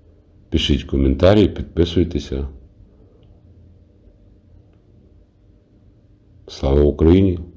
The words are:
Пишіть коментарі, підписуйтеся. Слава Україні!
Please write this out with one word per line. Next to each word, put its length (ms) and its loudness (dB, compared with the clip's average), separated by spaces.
Пишіть 340 -2
коментарі, 640 2
підписуйтеся. 1000 -6
Слава 360 0
Україні! 580 2